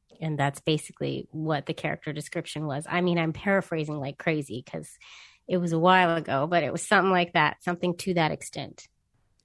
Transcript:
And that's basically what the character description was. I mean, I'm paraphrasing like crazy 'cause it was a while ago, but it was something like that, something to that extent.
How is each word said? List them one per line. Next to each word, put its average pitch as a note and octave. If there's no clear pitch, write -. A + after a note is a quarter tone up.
And D#3
that's C#3+
basically C#3+
what D#3
the D#3+
character -
description D3+
was. D3
I F3
mean, F3
I'm E3
paraphrasing D#3+
like C#3
crazy C#3
'cause -
it F#3
was F3
a E3
while F3+
ago, D3
but E3+
it C3
was -
something F#3+
like F3
that, D3+
something F3
to F#3
that D#3+
extent. -